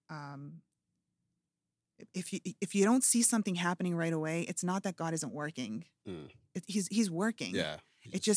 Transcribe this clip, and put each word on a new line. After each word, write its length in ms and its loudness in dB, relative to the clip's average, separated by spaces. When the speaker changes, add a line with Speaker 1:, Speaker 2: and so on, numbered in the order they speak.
Speaker 1:
um, 520 -12
if 200 -6
you, 60 -4
if 160 -4
you 80 6
don't 200 6
see 180 6
something 340 4
happening 400 0
right 180 0
away, 300 0
it's 200 -4
not 200 0
that 120 -4
God 180 -2
isn't 180 -4
working. 540 -6
Speaker 2:
Mm. 220 -8
Speaker 1:
It, 140 -6
he's, 220 0
he's 200 2
working. 460 -2
Speaker 2:
Yeah, 220 0
you 120 -16
Speaker 1:
It 100 -4
Speaker 2:
just 20 -2